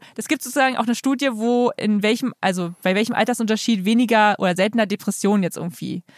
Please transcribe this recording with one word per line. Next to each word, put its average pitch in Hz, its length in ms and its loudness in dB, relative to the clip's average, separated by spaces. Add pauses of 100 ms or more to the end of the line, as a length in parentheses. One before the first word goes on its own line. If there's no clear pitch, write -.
(160)
es 220 120 -10
gibt 302 140 -2
sozusagen 262 340 0
auch - 80 -2
eine 233 100 0
Studie, 269 380 0
wo 240 440 2
in 208 260 0
welchem, 226 380 0
also 180 320 -2 (100)
bei 185 120 2
welchem 220 200 0
Altersunterschied 220 720 0
weniger 220 540 4
oder 180 180 0
seltener 214 300 0
Depressionen 202 560 0
jetzt 170 160 -4
irgendwie, - 440 -8 (160)